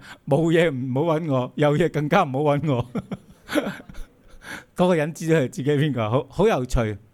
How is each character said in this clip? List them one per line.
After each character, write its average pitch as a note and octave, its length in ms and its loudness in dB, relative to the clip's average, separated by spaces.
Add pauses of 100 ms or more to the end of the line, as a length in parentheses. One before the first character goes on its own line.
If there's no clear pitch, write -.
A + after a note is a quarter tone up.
(280)
「冇 D#3+ 260 2
嘢 E3 160 4
唔 B2+ 240 -4
好 C3+ 80 0 (160)
搵 D#3+ 140 -2
我， B2+ 240 0
有 D3 200 2
嘢 E3 160 0
更 D3 160 -2
加 F3 140 4
唔 C#3+ 100 0
好 C3+ 80 -4 (160)
搵 D3 160 -2
我。」 A#2+ 140 0 (600)
<laughs> - 1300 -10
嗰 F3 120 2
個 F3+ 80 4
人 D#3 180 0
知 D#3+ 200 0
道 D#3+ 60 4
係 B2 100 0
自 B2+ 140 -8
己 C#3 80 0
係 D3 60 2
邊 D3 160 2
個， A2 160 -2
好， C3+ 200 0
好 G3 180 0
有 D#3+ 160 0
趣， A2 340 -2 (160)